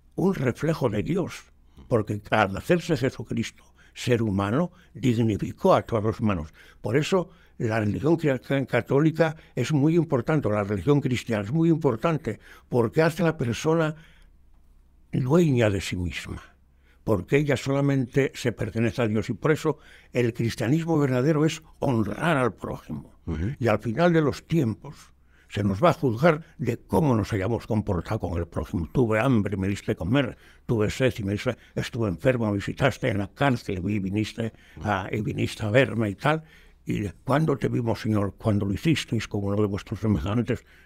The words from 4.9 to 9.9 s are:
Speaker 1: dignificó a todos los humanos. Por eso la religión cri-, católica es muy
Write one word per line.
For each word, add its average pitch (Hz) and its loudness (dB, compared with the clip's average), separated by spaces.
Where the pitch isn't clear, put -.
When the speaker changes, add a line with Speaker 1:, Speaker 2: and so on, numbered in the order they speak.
Speaker 1:
dignificó 113 0
a 113 4
todos 110 -2
los 107 -2
humanos. 92 -2
Por 110 -2
eso 170 0
la 113 -2
religión 104 0
cri-, 139 -2
católica 156 2
es 127 -2
muy 156 4